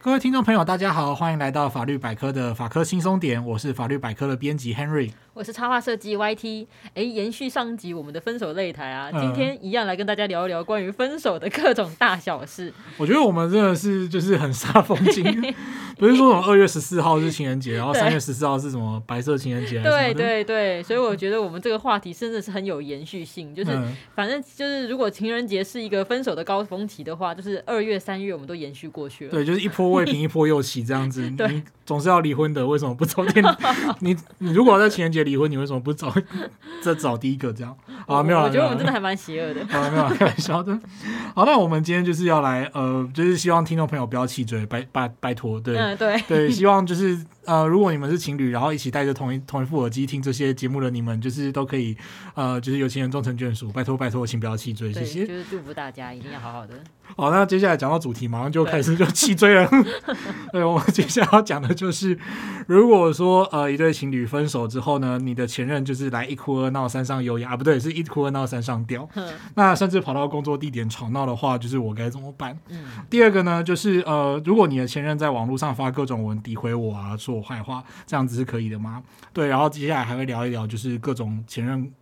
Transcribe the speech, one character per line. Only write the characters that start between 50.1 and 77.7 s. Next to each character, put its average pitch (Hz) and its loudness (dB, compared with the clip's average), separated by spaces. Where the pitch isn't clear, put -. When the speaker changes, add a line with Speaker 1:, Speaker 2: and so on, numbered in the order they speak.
Speaker 1:
这 135 -4
些 135 0
节 131 -4
目 135 -2
的 131 -2
你 120 -4
们， 117 -2
就 117 -4
是 139 -4
都 139 -2
可 139 -6
以， 113 -2
呃， 127 -2
就 131 -4
是 139 0
有 135 0
情 131 -4
人 127 -2
终 135 -4
成 123 -2
眷 123 -4
属， 110 -8
拜 127 -4
托， 131 -2
拜 127 -2
托， 120 -2
请 117 -4
不 110 -4
要 110 -4
气 113 -6
追， 107 -6
谢 110 -6
谢。 165 -4
Speaker 2:
对， - -8
就 175 -8
是 180 -10
祝 190 -8
福 143 -14
大 147 -10
家 127 -14
一 123 -16
定 135 -14
要 143 -12
好 117 -12
好 117 -14
的。 117 -18
Speaker 1:
好， 143 2
那 190 6
接 190 2
下 190 4
来 170 4
讲 135 0
到 165 2
主 143 -4
题， 117 -6
马 117 -4
上 139 -4
就 160 4
开 160 2
始 160 2
Speaker 2:
对。 175 6
Speaker 1:
就 156 4
气 262 2
追 202 8
了。 180 8
<laughs> - -10
对， 180 0
我 170 4
们 160 0
接 202 2
下 226 4
来 - 2
要 214 8
讲 175 -2
的 135 0
就 180 -2
是， 185 0
如 202 8
果 180 8
说， 185 6
呃， 147 0
一 143 0
对 156 4
情 139 -4
侣 123 0
分 147 0
手 120 -2
之 117 -4
后 139 0
呢， 127 0
你 127 -2
的 123 -2
前 123 -4
任 139 -2
就 135 -4
是 131 -4
来 120 -2
一 139 -8
哭 131 -2
二 131 0
闹 131 -2
三 127 -4
上 127 -4
优 120 -2
雅， 123 -6
啊， 123 -6
不 131 -4
对， 143 6
是 147 -4
一 165 -4
哭 147 -2
二 139 -2
闹 135 -2
三 120 -4
上 117 -4
吊。 127 -8
Speaker 2:
嗯。 190 -8
Speaker 1:
那 190 6
甚 190 2
至 185 4
跑 - -4
到 143 0
工 143 -4
作 143 -2
地 147 -6
点 117 -4
吵 110 -8
闹 135 -2
的 123 -2
话， 127 0
就 117 -6
是 131 -2
我 107 -4
该 117 -4
怎 135 -12
么 135 -14
办？ 135 -10
Speaker 2:
嗯。 170 -14
Speaker 1:
第 233 6
二 220 10
个 190 4
呢， 170 2
就 175 0
是， 180 2
呃， 147 0
如 185 4
果 208 6
你 135 0
的 127 0
前 143 -6
任 151 -2
在 151 0
网 117 -2
络 131 -2
上 143 -2
发 131 -2
各 135 -2
种 120 -4
文 107 -4
诋 113 -8
毁 117 -4
我 113 -4
啊， 101 -8
说 123 -8
我 110 -6
坏 113 -10
话， 127 -10